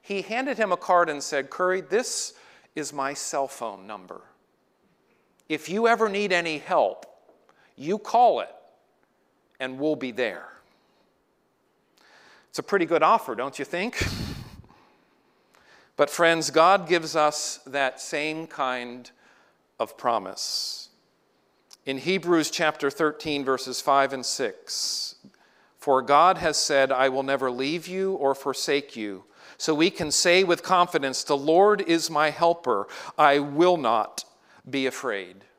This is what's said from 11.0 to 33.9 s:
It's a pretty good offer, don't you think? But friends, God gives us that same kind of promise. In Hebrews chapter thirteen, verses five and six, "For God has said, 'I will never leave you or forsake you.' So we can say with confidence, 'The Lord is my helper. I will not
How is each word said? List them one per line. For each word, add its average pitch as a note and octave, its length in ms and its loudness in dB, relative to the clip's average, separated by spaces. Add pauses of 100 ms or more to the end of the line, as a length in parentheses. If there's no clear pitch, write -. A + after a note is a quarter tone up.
It's - 100 -10
a - 40 -6
pretty F#3+ 240 0
good D#3+ 160 4
offer, F3 320 2
don't B2+ 240 -6
you C#3+ 80 -6
think? G3 360 -4 (1900)
But D3 140 2
friends, E3 420 2
God E3+ 380 6
gives D#3+ 260 0
us D3+ 520 0
that C3+ 340 -2
same D#3 460 -6
kind B2 640 -6 (680)
of - 200 -6
promise. - 920 -4 (960)
In C3+ 140 -6
Hebrews E3+ 520 0
chapter D3+ 400 0
thirteen, D3+ 540 -2
verses B2+ 380 -4
five C#3 320 0
and B2+ 100 -8
six, - 920 -6 (600)
"For C3 220 2
God D#3 380 6
has D#3 180 0
said, C#3 340 2
'I C3+ 200 4
will C3+ 120 -2
never C3+ 280 0
leave C#3+ 360 -4
you F#3+ 280 -4
or C#3 200 0
forsake C#3 600 -4
you.' G2+ 280 -10 (340)
So - 160 0
we D#3+ 160 4
can D#3+ 200 -6
say F3+ 340 4
with F3 180 0
confidence, E3+ 600 0
'The D3 140 0
Lord F3 460 4
is E3 260 0
my D3+ 220 2
helper. D3 580 0 (300)
I D3 200 6
will D3 380 4
not A#2 480 0 (440)